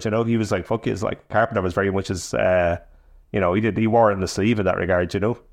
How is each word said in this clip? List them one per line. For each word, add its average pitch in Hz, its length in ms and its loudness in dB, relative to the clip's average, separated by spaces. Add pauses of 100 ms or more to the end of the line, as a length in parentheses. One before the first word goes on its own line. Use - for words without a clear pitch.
You 113 100 -4
know, 113 120 0
he 113 140 0
was 107 120 -2
like, 95 160 -2
"Fuck - 220 -4
it," 117 40 0
it's 101 120 -4
like, - 240 -6
Carpenter 110 340 0
was 92 120 -2
very 98 180 2
much 95 160 -2
his, - 260 -6
uh, 90 440 2 (560)
you 107 80 0
know, 90 120 2
he 104 80 0
did, 104 160 -2
he 113 80 2
wore 110 260 4
it - 20 -2
in 95 80 -4
the 92 80 -2
sleeve 107 300 0
in 95 60 -2
that 90 120 2
regard, 90 360 0
you 101 60 -2
know. 110 180 -2 (160)